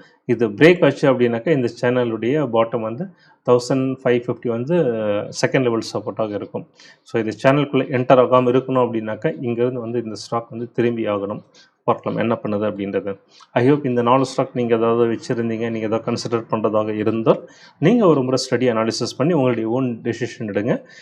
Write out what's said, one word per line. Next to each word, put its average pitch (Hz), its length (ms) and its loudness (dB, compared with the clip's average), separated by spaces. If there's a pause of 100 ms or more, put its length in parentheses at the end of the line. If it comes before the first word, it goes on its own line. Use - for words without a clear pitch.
(260)
இது 117 220 0
பிரேக் 156 380 6
ஆச்சு 135 280 4
அப்படின்னாக்கா, 120 360 0
இந்த 127 200 2 (120)
சேனலுடைய 123 680 0
பாட்டம் 113 320 0
வந்து 120 280 -6 (400)
தௌசண்ட் 131 540 2
ஃபைவ் 123 240 2
ஃபிஃப்டி 120 200 -4
வந்து 120 280 -2 (680)
செகண்ட் 135 200 2
லெவல் 117 200 2 (120)
சப்போர்ட்டாக 104 400 -6
இருக்கும். 101 340 -8 (340)
So, 117 200 -4
இது 107 220 -4
சேனலுக்குள்ள 139 420 2 (100)
என்டர் 127 260 4
ஆகாம 127 280 4
இருக்கணும் 127 380 2
அப்படின்னாக்கா, 113 540 -4
இங்கிருந்து 123 380 -2
வந்து 117 240 -4
இந்த 107 120 -10
ஸ்டாக் - 340 -6
வந்து 117 220 -10
திரும்பி 117 340 0
ஆகணும். 104 380 -4 (400)
பார்க்கலாம் 113 360 -2
என்ன 113 240 0
பண்ணுது 104 280 -2
அப்படின்றது. 98 480 -6 (320)
I 123 200 2
hope 143 140 0
இந்த 120 160 -2
நாலு 131 240 4
ஸ்டாக் 131 280 -4
நீங்க 117 220 0
ஏதாவது 117 360 2
வச்சிருந்தீங்க, 113 580 -4
நீங்க 110 180 -6
ஏதாவது 113 240 -2
கன்சிடர் 113 400 -4
பண்றதாக 107 460 -2
இருந்தால், 113 520 0 (300)
நீங்க 214 280 4
ஒரு 139 160 4
முறை 127 160 0 (100)
ஸ்டடி 120 220 0
அனாலிசிஸ் 110 460 -2
பண்ணி 156 160 2
உங்களுடைய 123 480 0
ஓன் - 20 -2
டெசிஷன் 117 640 -6
எடுங்க. 107 340 -2 (200)